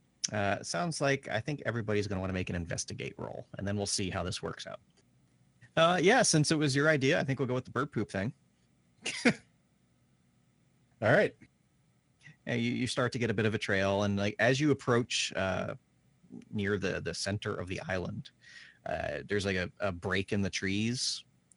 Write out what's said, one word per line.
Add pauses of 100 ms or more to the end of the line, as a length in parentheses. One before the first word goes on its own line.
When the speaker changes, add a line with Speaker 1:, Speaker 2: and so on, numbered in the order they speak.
(320)
Speaker 1:
Uh,
sounds
like
I
think
everybody's
gonna
wanna
make
an
investigate
roll, (120)
and
then
we'll
see
how
this
works
out. (960)
Uh,
yeah,
since
it
was
your
idea,
I
think
we'll
go
with
the
bird
poop
thing. (520)
Speaker 2:
<laughs>
All (1800)
right. (1120)
Speaker 1:
And
you,
you
start
to
get
a
bit
of
a
trail,
and,
like,
as
you
approach,
uh, (800)
near
the,
the
center
of
the
island, (560)
uh, (100)
there's,
like,
a, (120)
a
break
in
the
trees, (320)